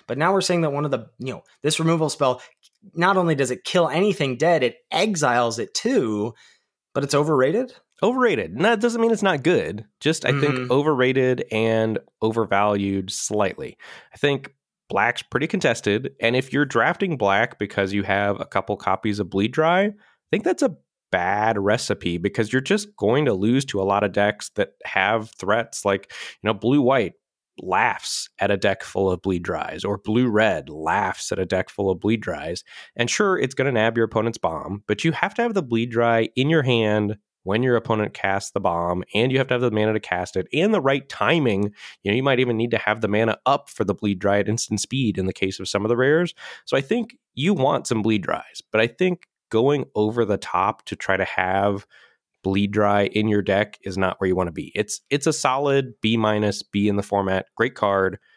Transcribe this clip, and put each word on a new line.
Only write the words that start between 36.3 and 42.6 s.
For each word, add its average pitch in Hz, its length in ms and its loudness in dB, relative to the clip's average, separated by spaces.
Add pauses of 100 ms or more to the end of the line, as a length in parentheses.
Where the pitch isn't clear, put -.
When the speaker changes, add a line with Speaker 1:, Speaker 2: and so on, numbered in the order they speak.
Speaker 2:
in 131 140 2
your 160 140 4
hand 107 520 2 (300)
when 104 160 0
your 127 140 4
opponent 110 360 0
casts 98 380 -2
the 98 100 -4
bomb, 90 440 -2 (100)
and 117 160 2
you 131 80 0
have 135 80 -2
to 127 80 -2
have 123 60 0
the 123 100 0
mana 107 220 0
to 107 80 -2
cast 90 360 -4
it, 92 160 -4
and 190 220 0
the 190 60 0
right 135 280 0
timing. 104 640 0 (300)
You 98 80 -2
know, 107 60 2
you 131 60 0
might 135 180 2
even 120 160 0
need 117 160 0